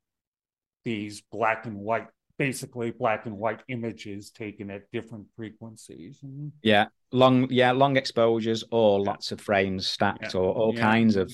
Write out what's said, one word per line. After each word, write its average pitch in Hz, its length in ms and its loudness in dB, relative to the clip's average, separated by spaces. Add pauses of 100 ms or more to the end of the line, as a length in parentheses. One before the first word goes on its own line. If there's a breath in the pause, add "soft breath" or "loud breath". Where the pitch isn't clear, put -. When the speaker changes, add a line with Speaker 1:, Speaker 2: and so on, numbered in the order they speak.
(840)
Speaker 1:
these 104 360 -6 (100)
black 110 340 -2
and 107 120 -10
white, 107 300 -4 (300)
basically 123 540 -6
black 113 340 -2
and 107 120 -8
white 113 300 -4
images 113 640 -10
taken 101 400 -12
at 101 200 -14
different 113 440 -12
frequencies. 110 880 -18
Mm-hmm. 139 220 -14 (140)
Speaker 2:
Yeah, 107 240 4 (260)
long, 127 400 6
yeah, 123 200 4
long 135 260 2
exposures 113 760 0
or 107 280 6
Speaker 1:
Yeah. 101 60 0
Speaker 2:
lots - 260 -4
of 101 100 -10
frames 98 460 0
stacked 104 460 -2
Speaker 1:
Yeah. 92 60 -2
Speaker 2:
or 92 140 2
all 113 200 2
Speaker 1:
Yeah. 117 80 -4
Speaker 2:
kinds 110 360 4
of, 92 160 -2